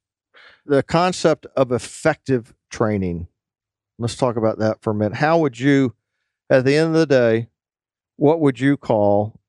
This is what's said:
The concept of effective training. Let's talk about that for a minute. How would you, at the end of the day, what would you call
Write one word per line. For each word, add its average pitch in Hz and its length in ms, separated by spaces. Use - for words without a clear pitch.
The 139 160
concept 170 640
of 127 160
effective 127 800
training. 92 600
Let's 117 180
talk 120 200
about 110 220
that 110 240
for 117 80
a 104 40
minute. 104 200
How 160 240
would 131 200
you, 139 360
at 131 160
the 143 100
end 160 120
of 160 60
the 160 120
day, 120 420
what 156 240
would 131 200
you 139 160
call 104 720